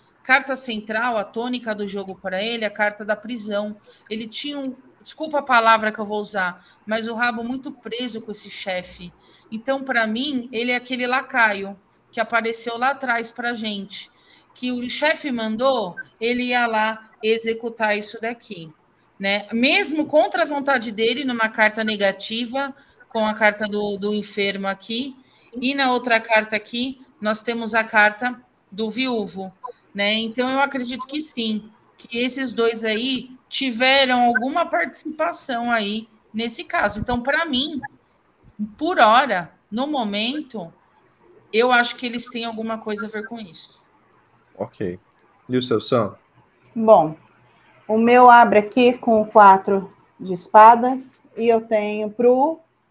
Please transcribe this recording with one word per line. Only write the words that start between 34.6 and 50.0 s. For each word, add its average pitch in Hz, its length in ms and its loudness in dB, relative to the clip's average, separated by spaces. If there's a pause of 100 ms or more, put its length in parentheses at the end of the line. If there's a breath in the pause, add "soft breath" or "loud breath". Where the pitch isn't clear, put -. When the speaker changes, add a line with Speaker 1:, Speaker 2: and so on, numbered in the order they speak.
Speaker 1:
participação 320 1040 -4
aí 220 380 -2 (240)
nesse 233 320 -6
caso. 220 360 -2
Então, 240 220 -2
pra 294 240 2
mim, 285 340 -2 (960)
por 349 240 -2
hora, 220 500 4 (200)
no 240 160 -4
momento, 226 840 -4 (800)
eu 240 220 2
acho 240 240 2
que - 80 -10
eles 240 240 -6
têm 233 160 -8
alguma 226 320 -6
coisa 214 300 -8
a - 20 -8
ver 214 180 -10
com 233 140 -12
isso. - 400 -20 (800)
Speaker 2:
Ok. 95 400 -6 (500)
E 127 80 0
o 123 60 0
seu, 117 180 0
Sam? 110 340 -2 (600)
Speaker 3:
Bom, 202 420 4 (720)
o 214 80 2
meu 240 340 8
abre 226 280 8
aqui 240 400 4
com 220 240 2
o 214 40 -4
quatro 196 640 6 (300)